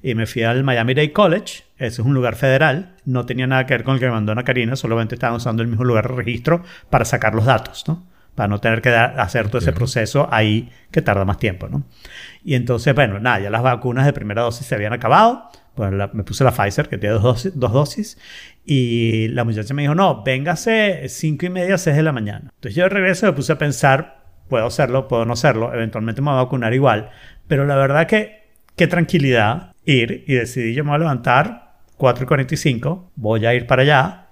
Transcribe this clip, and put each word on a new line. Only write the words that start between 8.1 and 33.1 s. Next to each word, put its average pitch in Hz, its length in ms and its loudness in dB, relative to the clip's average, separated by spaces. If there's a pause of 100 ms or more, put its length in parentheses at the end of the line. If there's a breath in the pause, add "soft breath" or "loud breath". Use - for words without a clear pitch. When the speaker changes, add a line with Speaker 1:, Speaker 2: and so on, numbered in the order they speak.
Speaker 1:
Para 107 140 -2
no 101 120 -2
tener 113 200 0
que 127 100 2
da-, 120 320 2
hacer 104 260 -2
todo 123 100 -2
ese 127 120 0
Speaker 2:
Entiendo. 82 80 -4
Speaker 1:
proceso 120 540 0
ahí 110 380 2 (200 loud breath)
que - 120 0
tarda 98 240 2
más 101 120 0
tiempo, 92 300 -4
¿no? 143 160 -4 (580 loud breath)
Y 143 120 -2
entonces, 120 400 0
bueno, 107 260 0
nada, 113 200 2
ya 101 100 -4
las 113 120 0
vacunas 127 440 2
de 143 80 4
primera 104 280 -4
dosis 117 240 -4
se - 80 -4
habían 107 200 -4
acabado, 185 560 2 (240 loud breath)
pues 98 180 -4
la, 98 220 -2
me 104 100 -6
puse 117 200 -2
la 120 80 6
Pfizer, 107 360 -2
que - 80 -8
tiene 104 200 -2
dos 101 60 2
dosis, 131 320 0
dos 120 180 -2
dosis, 151 460 -2 (460 loud breath)
y 117 640 0
la 120 160 -2
muchacha 107 300 -4
me 143 80 -4
dijo, 143 120 0
"No, 170 280 0
véngase 160 840 -2
cinco 156 380 -4
y 180 40 -4
media, 185 260 0
seis 160 200 0
de 156 60 4
la 156 100 2
mañana". 104 420 -6
Entonces 104 200 -12
yo 175 100 2
de 190 40 4
regreso 190 380 2
me 180 60 4
puse 139 200 -2
a 147 60 0
pensar, 143 640 2 (260)
"Puedo 117 180 0
hacerlo, 131 420 0
puedo 117 160 0
no 117 100 -2
hacerlo, 117 400 0
eventualmente 113 480 -4
me 143 80 0
voy 135 80 2
a 127 60 2
vacunar 123 300 -2
igual", 117 360 2 (360 loud breath)
pero 139 200 0
la 143 100 2
verdad 139 300 2
que, 214 440 -2 (260)
qué 175 100 4
tranquilidad 139 840 2 (120)
ir, 123 420 0
y 139 80 0
decidí, 117 400 -2
"Yo 147 100 -4
me 147 60 -4
voy 147 60 2
a 156 40 2
levantar 143 720 0 (220)
cuatro 127 280 2
y - 20 -6
cuarenta 135 280 0
y 147 40 -4
cinco, 147 580 -2